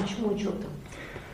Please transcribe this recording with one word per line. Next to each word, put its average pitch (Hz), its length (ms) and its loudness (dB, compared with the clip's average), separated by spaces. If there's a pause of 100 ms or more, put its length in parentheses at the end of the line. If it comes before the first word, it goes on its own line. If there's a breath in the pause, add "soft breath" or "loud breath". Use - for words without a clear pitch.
чему 208 260 4
учил-то? 196 320 2 (680 loud breath)